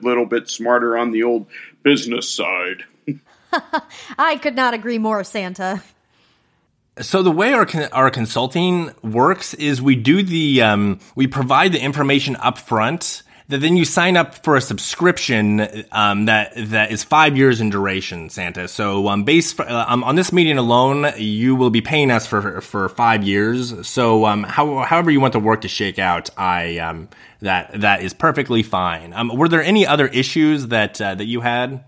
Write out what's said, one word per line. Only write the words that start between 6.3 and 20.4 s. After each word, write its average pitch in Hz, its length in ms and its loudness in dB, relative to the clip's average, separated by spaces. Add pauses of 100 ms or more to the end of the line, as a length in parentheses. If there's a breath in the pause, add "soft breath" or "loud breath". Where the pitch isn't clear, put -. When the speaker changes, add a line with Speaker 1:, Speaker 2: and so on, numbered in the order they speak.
Speaker 3:
So 190 220 0
the 185 80 4
way 196 240 2
our 226 140 4
con-, 151 240 -4
our 131 180 4
consulting 147 800 -2 (140)
works 123 500 0
is 147 260 -2
we 135 160 4
do 139 280 4
the, 156 400 2
um, 104 360 2 (140 loud breath)
we 131 140 2
provide 135 440 2
the 160 80 0
information 139 580 0
up 123 200 -2
front, 120 640 -4 (280 soft breath)
that 143 100 -2
then 165 180 4
you 170 80 2
sign 180 320 2
up - 260 -2
for 151 120 4
a 135 60 2
subscription, 107 1300 0
um, 104 340 0
that, 107 300 2
that 107 360 -2
is 107 120 -6
five 151 340 4
years 127 240 4
in 107 80 0
duration, 95 600 -4
Santa. 90 380 -8
So, 101 400 -2
um, 101 160 0
based, 160 360 2
uh, 117 280 -4
um, 120 160 0
on 127 120 0
this 175 180 0
meeting 165 240 2